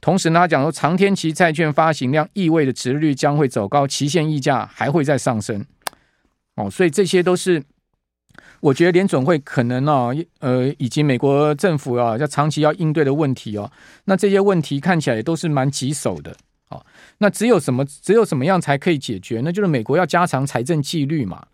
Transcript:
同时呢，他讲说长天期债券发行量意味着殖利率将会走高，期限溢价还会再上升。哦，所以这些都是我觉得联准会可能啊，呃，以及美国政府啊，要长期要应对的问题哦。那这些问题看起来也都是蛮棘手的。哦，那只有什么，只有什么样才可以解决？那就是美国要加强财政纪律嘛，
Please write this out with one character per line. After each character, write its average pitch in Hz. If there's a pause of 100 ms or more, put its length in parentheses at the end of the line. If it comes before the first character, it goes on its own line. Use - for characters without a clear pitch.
同 175
时 165
呢， 165
他 180
讲 147
说 160
长 160
天 196
期 160
债 165
券 156
发 160
行 131
量 151
意 185
味 156
着 131
殖 123
利 143
率 151
将 143
会 151
走 107
高， 143
期 139
限 151
溢 151
价 131
还 120
会 147
再 143
上 120
升。 104 (920)
哦， 104
所 135
以 175
这 190
些 180
都 180
是 175 (960)
我 156
觉 170
得 180
联 180
准 139
会 165
可 -
能 123
啊， 135 (300)
呃， 127
以 127
及 147
美 143
国 143
政 160
府 131
啊， 120
要 -
长 147
期 151
要 151
应 156
对 151
的 135
问 147
题 107
哦。 101 (340)
那 190
这 202
些 196
问 196
题 143
看 170
起 139
来 113
也 110
都 165
是 165
蛮 143
棘 139
手 98
的。 67 (340)
哦， - (360)
那 208
只 202
有 233
什 139
么， 131
只 -
有 226
什 170
么 127
样 180
才 143
可 139
以 160
解 117
决？ 113
那 160
就 190
是 202
美 135
国 127
要 180
加 175
强 139
财 123
政 156
纪 143
律 147
嘛， 90